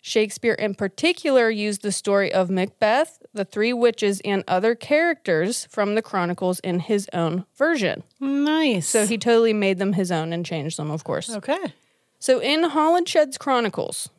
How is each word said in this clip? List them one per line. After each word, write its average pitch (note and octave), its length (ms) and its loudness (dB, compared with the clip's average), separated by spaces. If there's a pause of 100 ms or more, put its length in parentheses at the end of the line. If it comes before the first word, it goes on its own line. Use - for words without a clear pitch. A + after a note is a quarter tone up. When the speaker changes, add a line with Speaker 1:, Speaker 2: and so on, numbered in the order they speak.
Speaker 1:
Shakespeare G#3+ 520 0
in G3+ 180 -2
particular B3+ 760 2
used G#3 320 -4
the G#3 80 -2
story G3+ 420 0
of F#3 160 2
Macbeth, G#3+ 720 0 (160)
the G3+ 100 -4
three A3 260 -2
witches, A3+ 540 2
and G3 220 0
other G#3 260 2
characters A#3+ 960 0
from G3+ 240 0
the A3 80 2
Chronicles F3+ 600 -2
in F3+ 180 -2
his G3+ 340 -2
own E3+ 320 -2 (100)
version. C4+ 460 0 (180)
Speaker 2:
Nice. C#4 680 0
Speaker 1:
So G#3+ 180 2
he G#3+ 140 -2
totally A3+ 340 4
made G3 240 2
them G3 160 0
his F3+ 180 0
own E3 220 -2
and E3+ 100 -4
changed D#3+ 340 -6
them, D3+ 120 -6
of D#3 140 -6
course. - 260 -6
Speaker 2:
Okay. C#4+ 440 -6 (440)
Speaker 1:
So B3+ 220 2
in D4+ 240 0
Holinshed's D#4 760 2
Chronicles - 800 -2